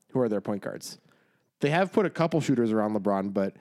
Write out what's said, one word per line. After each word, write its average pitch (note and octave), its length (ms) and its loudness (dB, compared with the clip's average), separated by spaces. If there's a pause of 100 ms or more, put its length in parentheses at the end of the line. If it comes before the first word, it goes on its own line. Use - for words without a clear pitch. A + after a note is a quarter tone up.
who - 120 -4
are A#2+ 80 2
their G#2 120 -2
point G2+ 220 -6
guards. - 360 -10 (640)
They C#3+ 100 2
have F3 220 0
put G#3+ 140 2
a - 40 -2
couple E3 300 0
shooters A#2 320 2
around G#2+ 240 0
LeBron, G2 360 0
but G2 280 0